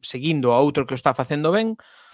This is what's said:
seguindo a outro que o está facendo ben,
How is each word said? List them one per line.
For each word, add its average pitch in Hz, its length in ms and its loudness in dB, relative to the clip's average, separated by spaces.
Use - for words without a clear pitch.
seguindo 131 460 0
a 123 80 4
outro 143 240 2
que 135 80 -8
o 127 60 -6
está 143 180 2
facendo 147 340 -2
ben, 220 240 0